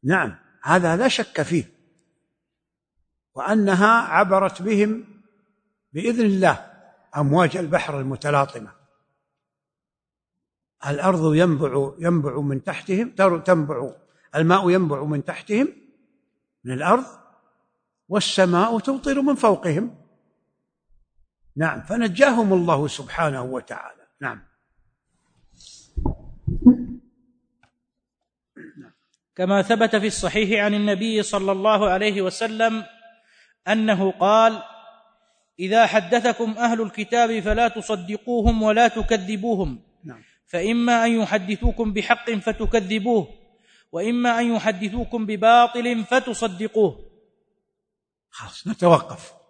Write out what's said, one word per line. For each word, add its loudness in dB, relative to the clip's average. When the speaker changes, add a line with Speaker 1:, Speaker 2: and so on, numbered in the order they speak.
Speaker 1:
نعم، 0
هذا 2
لا 0
شك -4
فيه، -2
وأنها 2
عبرت 2
بهم 0
بإذن -2
الله 0
أمواج 2
البحر -4
المتلاطمة. -4
الأرض 0
ينبع، 0
ينبع -2
من -4
تحتهم، -4
تر-، 2
تنبع، 0
الماء 4
ينبع 0
من -6
تحتهم -2
من -8
الأرض، 0
والسماء 2
تمطر -2
من 2
فوقهم. 0
نعم، -4
فنجاهم 2
الله 0
سبحانه -6
وتعالى. -12
نعم. -10
Speaker 2:
كما 0
ثبت 2
في 0
الصحيح 0
عن 0
النبي 0
صلى -2
الله 2
عليه 0
وسلم -2
أنه 2
قال: 2
"إذا 4
حدثكم 0
أهل 0
الكتاب 0
فلا 0
تصدقوهم -2
ولا 4
تكذبوهم، -2
Speaker 1:
نعم. -20
Speaker 2:
فإما 0
أن 2
يحدثوكم -2
بحق -2
فتكذبوه، 0
وإما -2
أن 0
يحدثوكم -4
بباطل 2
فتصدقوه". -2
Speaker 1:
خلاص، -16
نتوقف. 0